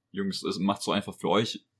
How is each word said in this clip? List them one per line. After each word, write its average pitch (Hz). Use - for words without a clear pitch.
Jungs, 95
es 98
macht's 98
so 98
einfach 98
für -
euch. 107